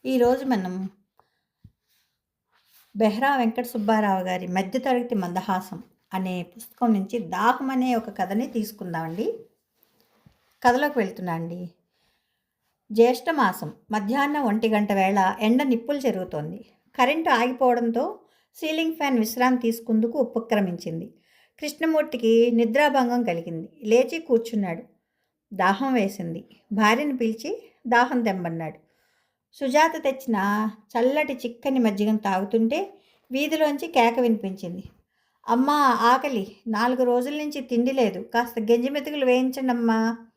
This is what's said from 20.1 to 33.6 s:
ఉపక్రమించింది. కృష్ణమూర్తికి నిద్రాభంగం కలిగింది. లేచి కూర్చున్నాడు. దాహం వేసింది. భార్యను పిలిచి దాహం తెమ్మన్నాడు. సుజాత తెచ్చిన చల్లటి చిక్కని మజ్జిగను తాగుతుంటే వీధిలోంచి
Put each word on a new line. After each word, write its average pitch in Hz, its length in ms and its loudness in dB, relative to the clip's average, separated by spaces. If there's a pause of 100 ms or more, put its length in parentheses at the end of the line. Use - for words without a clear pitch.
ఉపక్రమించింది. 180 960 -2 (460)
కృష్ణమూర్తికి 294 920 2
నిద్రాభంగం 240 720 2
కలిగింది. 170 460 -6 (140)
లేచి 240 360 2
కూర్చున్నాడు. 226 640 -2 (680)
దాహం 196 400 2
వేసింది. 190 520 -4 (280)
భార్యను 240 440 2
పిలిచి 233 540 -4 (160)
దాహం 240 360 2
తెమ్మన్నాడు. 165 640 -4 (680)
సుజాత 311 500 2
తెచ్చిన 214 680 -2 (200)
చల్లటి 277 440 0
చిక్కని 254 460 -4
మజ్జిగను 214 380 2
తాగుతుంటే 226 760 0 (380)
వీధిలోంచి 294 560 0